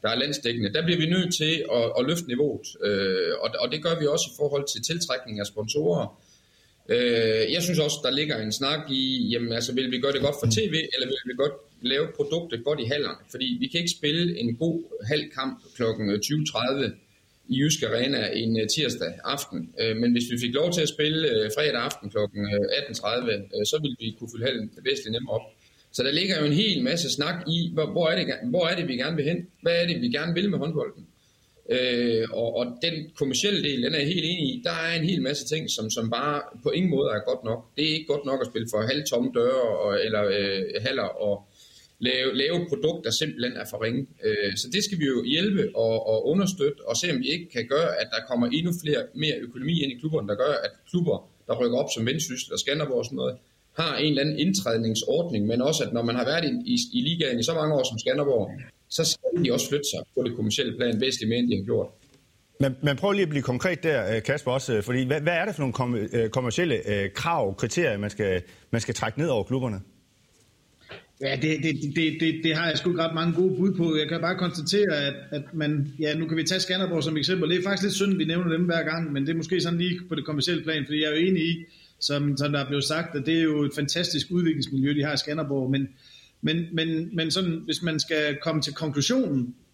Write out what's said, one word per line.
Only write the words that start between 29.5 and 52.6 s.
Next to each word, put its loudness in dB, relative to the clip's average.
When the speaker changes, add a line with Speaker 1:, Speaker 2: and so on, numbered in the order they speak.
Speaker 1:
Hvad 4
er 2
det, 0
vi 0
gerne 0
vil 0
med 0
håndbolden? -4
Øh, 2
og, 0
og 0
den 0
kommercielle 0
del, 0
den 0
er 2
jeg 2
helt 0
enig 0
i. -10
Der -2
er -2
en 0
hel 2
masse -2
ting, -4
som, -4
som -2
bare -2
på 2
ingen 2
måde 2
er 0
godt -4
nok. -2
Det 2
er 0
ikke -6
godt 0
nok 0
at 0
spille -4
for 2
halvtomme 0
døre 2
og, 2
eller, 0
øh, 0
haller -2
og -2
lave, 0
lave 0
produkt, 0
der -2
simpelthen -2
er -8
for -4
ringe. -2
Øh, 0
så -4
det 0
skal -4
vi 2
jo 2
hjælpe 2
og, 2
og 2
understøtte, 2
og 0
se, 0
om 0
vi -2
ikke -4
kan -2
gøre, 2
at -2
der -2
kommer 2
endnu 0
flere, 2
mere 0
økonomi -2
ind -2
i -12
klubberne, -2
der 0
gør, 2
at -4
klubber, 0
der 0
rykker 2
op 0
som 0
Vendsyssel -4
og -2
Skanderborg 0